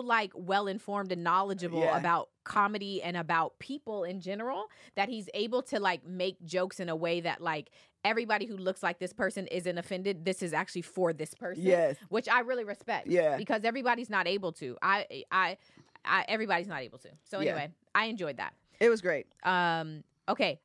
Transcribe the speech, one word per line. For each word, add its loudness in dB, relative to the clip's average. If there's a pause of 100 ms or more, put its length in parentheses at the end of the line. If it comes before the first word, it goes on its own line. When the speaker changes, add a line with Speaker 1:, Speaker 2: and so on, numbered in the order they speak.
Speaker 1:
like, 0
well-informed -2
and -2
knowledgeable 2
Speaker 2:
Yeah. 4
Speaker 1:
about 2 (120)
comedy 0
and -4
about 0
people -8
in -6
general -6 (300)
that 2
he's -8
able 0
to, -4
like, 0
make -4
jokes -2
in -4
a -2
way 0
that, -2
like, -4 (340)
everybody 2
who -8
looks -2
like -2
this -6
person -2
isn't -2
offended. -4
This -2
is -4
actually -2
for 0
this -8
person, -8
Speaker 2:
Yes. 6 (120)
Speaker 1:
which -2
I 6
really -2
respect. -4
Speaker 2:
Yeah. 4
Speaker 1:
Because 0
everybody's 0
not 2
able 0
to. -8
I, 0
I, 2 (480)
I, 2
everybody's 0
not -8
able -14
to. -20 (140)
So -8
Speaker 2:
Yeah. 2
Speaker 1:
anyway, -4 (260)
I 4
enjoyed -4
that. -6 (260)
Speaker 2:
It 8
was 4
great. 0 (160)
Speaker 1:
Um, 2 (260)
okay, 2